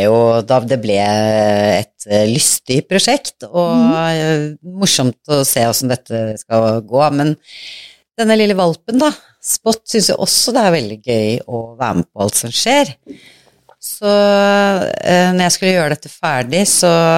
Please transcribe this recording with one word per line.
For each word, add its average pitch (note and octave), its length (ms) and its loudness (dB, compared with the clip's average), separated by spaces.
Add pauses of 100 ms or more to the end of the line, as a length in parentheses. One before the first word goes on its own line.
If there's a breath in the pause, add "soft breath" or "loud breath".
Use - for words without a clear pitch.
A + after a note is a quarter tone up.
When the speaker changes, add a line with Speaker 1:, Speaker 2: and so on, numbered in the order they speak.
Speaker 1:
jo, G#2+ 180 4 (240)
da, B2+ 180 2
det B2 180 -2
ble G#2+ 200 0
et, G#2 1040 0
eh, G#2 260 0
lystig C3 560 -2
prosjekt, G3 640 -2
og, E3+ 240 -2
Speaker 2:
Mhm. E3 220 2
Speaker 1:
eh, D#3+ 500 -2 (240)
morsomt F3+ 560 -2
å D3 220 0
se A#2 180 0
hvordan A#2 240 -2
dette A#2+ 320 -6 (160)
skal A2+ 460 0
gå, B2 280 0
men C#3+ 220 0 (840 loud breath)
denne A3 180 2
lille G#3 180 2
valpen F#3 460 0
da, D4+ 80 4 (320 loud breath)
Spot, - 420 -2
synes G3+ 260 -2
jo - 80 0
også - 360 -2
det B3+ 80 2
er G3 120 2
veldig A2 300 -4
gøy A2+ 400 0
å A#2+ 160 -8 (180)
være A#2 200 -2
med F2 120 0
på - 120 -10
alt G2+ 140 -2
som - 160 -4
skjer. C4+ 440 0 (840 loud breath)
Så, - 320 -8
eh, G3+ 1200 2
når F3+ 120 0
jeg F3 80 0
skulle F#3 220 0
gjøre D#3+ 160 0
dette - 180 -8
ferdig, C#3+ 560 -2
så - 240 2 (300)